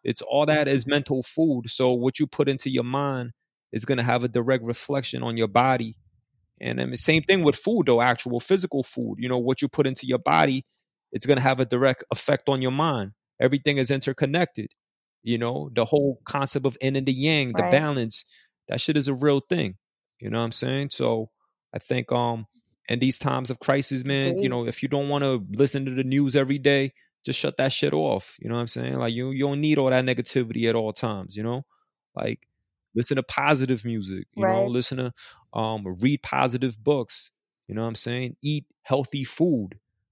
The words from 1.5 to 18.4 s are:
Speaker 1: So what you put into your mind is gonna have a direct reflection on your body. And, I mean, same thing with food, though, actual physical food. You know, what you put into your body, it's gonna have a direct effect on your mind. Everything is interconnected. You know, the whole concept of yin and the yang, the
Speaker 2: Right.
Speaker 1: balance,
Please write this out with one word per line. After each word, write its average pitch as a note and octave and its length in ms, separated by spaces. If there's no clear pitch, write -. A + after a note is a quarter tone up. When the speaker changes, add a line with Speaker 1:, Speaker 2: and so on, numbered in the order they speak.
Speaker 1:
So B2+ 220
what B2 260
you D3+ 80
put C#3 220
into C3+ 220
your B2 140
mind B2+ 480
is A2 120
gonna B2+ 180
have B2 220
a B2 40
direct A#2+ 360
reflection B2 580
on A#2 140
your A2+ 120
body. A#2+ 480
And, - 200
I F2+ 60
mean, B2+ 100
same D#3+ 260
thing F#3+ 220
with C#3+ 120
food, G3+ 300
though, A#2+ 140
actual A#2+ 400
physical F3+ 420
food. A2 360
You B2 100
know, B2+ 100
what B2 240
you C#3+ 60
put C#3+ 180
into C3 200
your B2+ 120
body, D3 460
it's - 140
gonna C3+ 160
have C3+ 180
a B2+ 60
direct B2+ 440
effect - 380
on C3+ 140
your B2+ 100
mind. C3+ 400
Everything C#3 380
is C3 120
interconnected. C3+ 840
You A#2 160
know, C3+ 360
the A2+ 100
whole C#3 400
concept C#3 400
of C3 160
yin C3+ 160
and C3+ 100
the C3+ 60
yang, C#3+ 440
the F#2 60
Speaker 2:
Right. - 80
Speaker 1:
balance, C#3 540